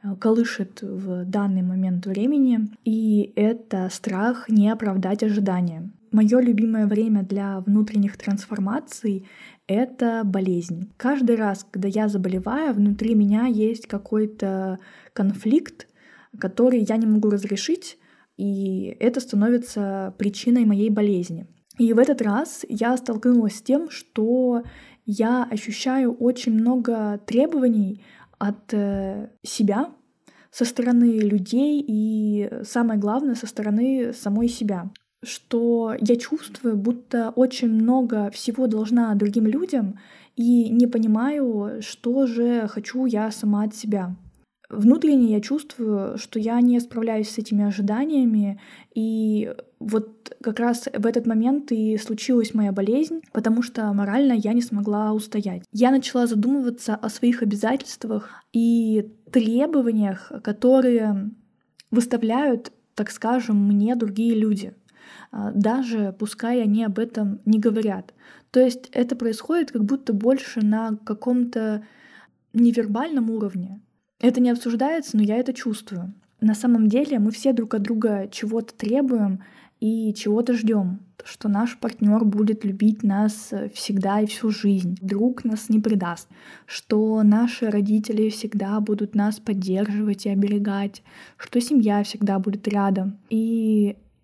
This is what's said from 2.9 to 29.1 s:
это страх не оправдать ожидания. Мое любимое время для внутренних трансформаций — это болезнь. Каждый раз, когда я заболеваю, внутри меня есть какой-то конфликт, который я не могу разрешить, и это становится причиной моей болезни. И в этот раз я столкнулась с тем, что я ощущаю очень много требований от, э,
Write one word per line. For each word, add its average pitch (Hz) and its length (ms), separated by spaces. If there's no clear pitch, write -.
это 208 560
страх 220 560
не 214 220
оправдать 202 520
ожидания. 185 680
Мое 214 280
любимое 220 460
время 208 380
для 196 360
внутренних 208 560
трансформаций — 202 1080
это 226 580
болезнь. 185 720
Каждый 247 400
раз, 202 340
когда 196 180
я 214 200
заболеваю, 202 640
внутри 208 420
меня 208 300
есть 226 420
какой-то 202 920
конфликт, 214 760
который 247 400
я 214 180
не 226 80
могу 214 240
разрешить, 202 680
и 196 600
это 240 220
становится 202 960
причиной 233 480
моей 208 240
болезни. 196 580
И 233 140
в 220 60
этот 254 240
раз 214 460
я 233 280
столкнулась 240 600
с - 60
тем, 311 280
что 240 720
я 226 400
ощущаю 247 680
очень 247 420
много 226 720
требований 233 760
от, 202 340
э, 202 560